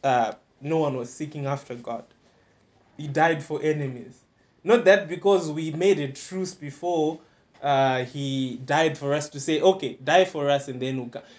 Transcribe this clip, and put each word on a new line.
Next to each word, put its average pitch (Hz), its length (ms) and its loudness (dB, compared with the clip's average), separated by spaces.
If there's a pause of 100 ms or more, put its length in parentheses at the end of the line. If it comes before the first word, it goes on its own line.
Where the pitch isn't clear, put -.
uh, 123 300 2 (260)
no 156 180 -2
one 143 180 0
was 120 160 -8
seeking 143 340 -8
after 139 280 -6
God. 117 300 -10 (920)
He 147 120 -10
died 180 340 2
for 151 200 -6
enemies. 135 560 -4 (460)
Not 233 200 4
that 196 240 6
because 180 420 2
we 156 200 -4
made 170 300 2
a 139 120 -4
truce 185 420 -8
before, 156 680 -4 (420)
uh, 135 420 2
He 135 600 -4
died 147 340 2
for 139 160 -2
us 147 160 -2
to 143 100 -12
say, 151 200 0
"Okay, 175 420 2
die 165 220 6
for 147 260 -2
us 139 180 0
and 127 120 -10
then 131 180 -4
we'll 120 100 -8
come." - 140 -12 (160)